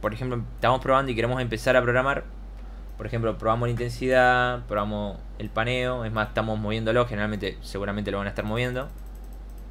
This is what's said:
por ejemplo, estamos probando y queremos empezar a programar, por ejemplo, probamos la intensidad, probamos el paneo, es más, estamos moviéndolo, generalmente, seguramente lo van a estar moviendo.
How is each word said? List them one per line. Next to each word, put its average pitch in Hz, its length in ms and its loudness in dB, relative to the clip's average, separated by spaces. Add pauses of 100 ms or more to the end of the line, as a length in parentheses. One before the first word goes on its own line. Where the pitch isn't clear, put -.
por 107 120 0
ejemplo, 120 300 -4 (120)
estamos 127 260 4
probando 135 300 2
y 117 40 0
queremos 120 260 0
empezar 120 360 2
a 123 40 8
programar, 131 440 2 (720)
por 107 100 -8
ejemplo, 113 300 0
probamos 117 300 2
la 120 40 0
intensidad, 123 960 4
probamos 104 500 -2 (200)
el 107 120 -6
paneo, 123 540 0
es 110 80 -4
más, 107 160 0
estamos 110 320 0
moviéndolo, 113 480 2
generalmente, 104 540 -2
seguramente 101 500 -4
lo 98 60 0
van 101 100 -2
a 101 40 -4
estar 107 120 -4
moviendo. 123 460 -2 (800)